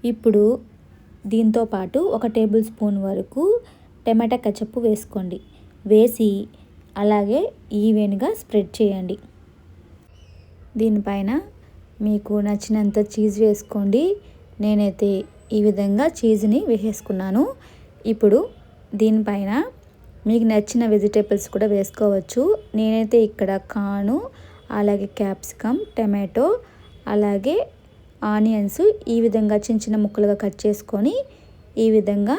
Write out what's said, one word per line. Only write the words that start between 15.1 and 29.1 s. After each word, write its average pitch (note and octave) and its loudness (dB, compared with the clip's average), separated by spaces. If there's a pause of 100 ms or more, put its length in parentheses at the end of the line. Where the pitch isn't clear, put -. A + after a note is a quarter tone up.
ఈ G#3 2
విధంగా G3+ 2 (140)
చీజ్ని A3 2 (100)
వేసేసుకున్నాను. G3+ -2 (680)
ఇప్పుడు A3 4 (640)
దీనిపైన G#3 0 (800)
మీకు A3+ 2
నచ్చిన G#3+ 0 (100)
వెజిటేబుల్స్ G#3 0
కూడా G#3 0
వేసుకోవచ్చు. G3+ -2 (340)
నేనైతే A3 0 (120)
ఇక్కడ G3 -4 (220)
కార్న్, G3+ -2 (640)
అలాగే G3+ 0 (120)
క్యాప్సికమ్, G#3+ -4 (180)
టమాటో, G#3 0 (680)
అలాగే G#3 0 (760)
ఆనియన్స్ G#3+ 0 (320)